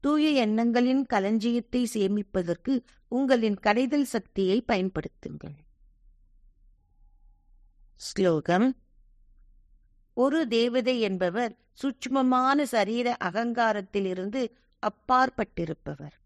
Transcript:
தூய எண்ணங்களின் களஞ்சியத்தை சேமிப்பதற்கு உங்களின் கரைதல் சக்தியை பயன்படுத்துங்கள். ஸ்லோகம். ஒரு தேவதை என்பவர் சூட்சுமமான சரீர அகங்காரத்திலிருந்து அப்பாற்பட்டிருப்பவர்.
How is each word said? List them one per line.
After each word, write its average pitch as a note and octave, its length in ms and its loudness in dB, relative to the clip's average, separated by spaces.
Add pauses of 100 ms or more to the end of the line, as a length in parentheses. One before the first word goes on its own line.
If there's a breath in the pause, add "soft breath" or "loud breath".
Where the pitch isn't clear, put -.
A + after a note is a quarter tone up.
தூய D4+ 200 2 (120)
எண்ணங்களின் A#3+ 680 2
களஞ்சியத்தை A3+ 800 0
சேமிப்பதற்கு G3 840 -2 (400 soft breath)
உங்களின் A#3+ 480 2
கரைதல் B3+ 500 2
சக்தியை F#3+ 540 -2
பயன்படுத்துங்கள். D#3 920 -6 (2500)
ஸ்லோகம். F3+ 680 2 (1500)
ஒரு C#4 320 2
தேவதை A#3+ 520 0
என்பவர் F#3+ 520 -2 (220)
சூட்சுமமான C4 920 0
சரீர A#3 540 0
அகங்காரத்திலிருந்து G#3 1200 -2 (400 soft breath)
அப்பாற்பட்டிருப்பவர். F#3+ 1400 -2